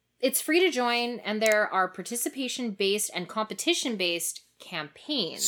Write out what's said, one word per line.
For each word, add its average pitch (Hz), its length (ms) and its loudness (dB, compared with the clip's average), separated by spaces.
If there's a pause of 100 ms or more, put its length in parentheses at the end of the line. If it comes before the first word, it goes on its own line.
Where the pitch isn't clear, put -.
(200)
it's 262 220 2
free 320 180 4
to 370 100 4
join, 240 500 0
and 214 200 -2
there 214 320 4
are 185 160 4
participation-based 226 1300 -2
and 175 140 -4
competition-based 208 1120 -2 (160)
campaigns. 165 880 -6